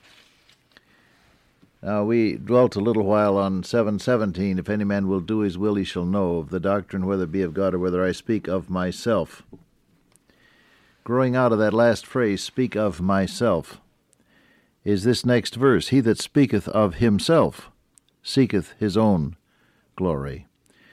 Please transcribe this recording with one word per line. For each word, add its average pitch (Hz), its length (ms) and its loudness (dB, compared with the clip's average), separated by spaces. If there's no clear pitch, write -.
Now, 104 220 -2
we 110 320 2
dwelt 113 400 2
a 101 60 -2
little 110 240 0
while 104 320 2
on 95 260 -2
seven 107 380 -2
seventeen, 98 580 -2
"If 87 100 -6
any 104 140 -2
man 101 240 -2
will 95 140 0
do 107 180 -4
his 101 180 -2
will, 104 200 0
he 98 80 -2
shall 87 200 -6
know 90 340 0
of 76 120 -8
the 92 80 -4
doctrine, 95 480 -2
whether 95 160 -2
it 80 80 -4
be 95 120 -2
of 82 120 -4
God 95 180 0
or 92 60 -2
whether 90 240 0
I 92 80 0
speak 98 380 -4
of 90 200 -4
myself." 92 760 -4
Growing 127 320 0
out 123 160 4
of 107 80 2
that 107 120 4
last 113 340 2
phrase, 107 360 0
"speak 127 320 -4
of 101 260 -2
myself," 95 800 0
is 101 220 0
this 117 200 2
next 123 300 0
verse, 117 360 2
"He 135 100 4
that 110 180 2
speaketh 117 480 0
of 104 300 0
himself 113 720 2
seeketh 110 560 0
his 101 160 0
own 90 400 2
glory. 69 520 -4